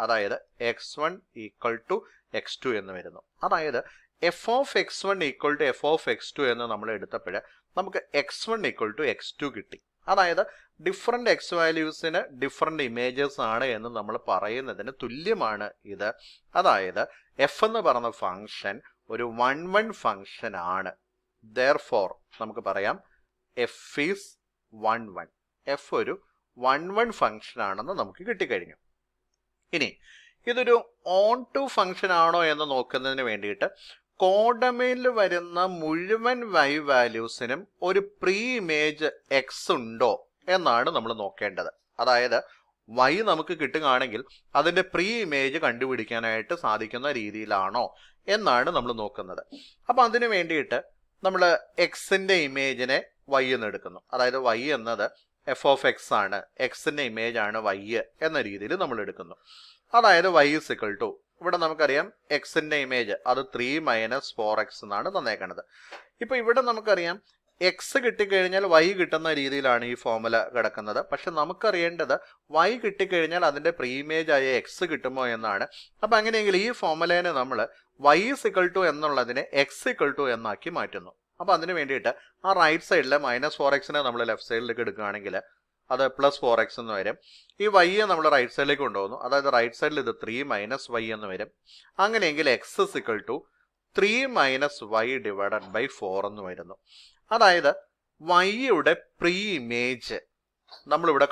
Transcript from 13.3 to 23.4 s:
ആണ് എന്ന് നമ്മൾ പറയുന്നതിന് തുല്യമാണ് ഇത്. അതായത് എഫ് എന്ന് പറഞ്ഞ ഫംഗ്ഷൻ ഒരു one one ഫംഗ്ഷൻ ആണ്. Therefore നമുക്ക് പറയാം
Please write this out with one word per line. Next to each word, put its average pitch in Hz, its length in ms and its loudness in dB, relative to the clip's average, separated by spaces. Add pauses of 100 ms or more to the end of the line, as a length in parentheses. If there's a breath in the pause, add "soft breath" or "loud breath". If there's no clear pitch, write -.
ആണ് 117 240 0
എന്ന് 117 240 -6
നമ്മൾ 110 380 -8
പറയുന്നതിന് 107 640 -4 (120)
തുല്യമാണ് 120 680 -4 (160)
ഇത്. 101 280 -6 (420 loud breath)
അതായത് 107 520 2 (320 loud breath)
എഫ് 139 260 2
എന്ന് 226 140 -2
പറഞ്ഞ 120 300 2
ഫംഗ്ഷൻ 104 720 -8 (280 soft breath)
ഒരു 113 140 -6
one 131 520 0
one 220 160 2
ഫംഗ്ഷൻ 101 640 -6
ആണ്. 90 360 -4 (540)
Therefore 120 720 0 (260)
നമുക്ക് 110 180 -10
പറയാം 101 400 -2 (580)